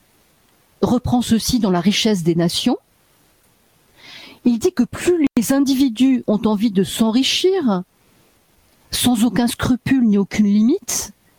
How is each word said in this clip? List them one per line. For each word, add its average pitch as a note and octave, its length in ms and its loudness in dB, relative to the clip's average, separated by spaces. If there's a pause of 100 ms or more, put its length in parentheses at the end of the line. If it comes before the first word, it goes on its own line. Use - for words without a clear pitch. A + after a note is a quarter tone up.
(840)
reprend A#3+ 400 0
ceci A3+ 360 0
dans G#3 120 0
La F3+ 100 2
richesse G3 420 0
des E3 120 2
nations. F3 440 0 (1700)
Il A#3 140 0
dit F#4 140 -2
que A#3+ 120 0
plus E4+ 420 0 (100)
les A#3 160 0
individus C4 760 0
ont G#3 200 0
envie G#3+ 240 0
de F#3+ 120 0
s'enrichir, A#3+ 1000 0 (1080)
sans A#3+ 340 0
aucun A#3+ 220 0
scrupule B3 600 0
ni G#3 100 2
aucune G3+ 300 0
limite, G#3+ 680 0 (260)